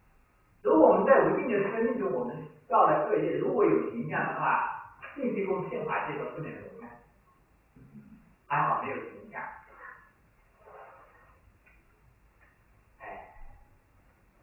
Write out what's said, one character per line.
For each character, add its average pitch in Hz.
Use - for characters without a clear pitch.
如 320
果 -
我 -
们 -
在 269
无 -
尽 240
的 202
生 226
命 -
中， -
我 123
们 156
造 220
的 -
恶 -
业 -
如 90
果 82
有 78
形 78
象 -
的 -
话， -
尽 254
虚 196
空 175
骗 151
法 143
界 151
都 -
不 -
能 -
容 -
纳。 -
还 -
好 -
没 -
有 -
形 -
象。 -
哎， -